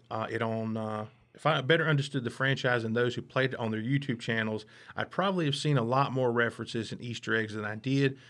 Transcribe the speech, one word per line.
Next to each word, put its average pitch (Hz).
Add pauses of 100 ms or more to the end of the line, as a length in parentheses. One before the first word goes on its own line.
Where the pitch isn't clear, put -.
(100)
uh, 110
it 113
on, 110
uh, 107 (300)
if -
I 147
better 160
understood 139
the 117
franchise 131
and 113
those 120
who 117
played 131
it -
on 113
their 110
YouTube 135
channels, 110 (320)
I'd 110
probably 185
have 139
seen 147
a 120
lot 123
more 127
references 117
and 101
Easter 113
eggs 107
than 107
I 104
did, 135 (140)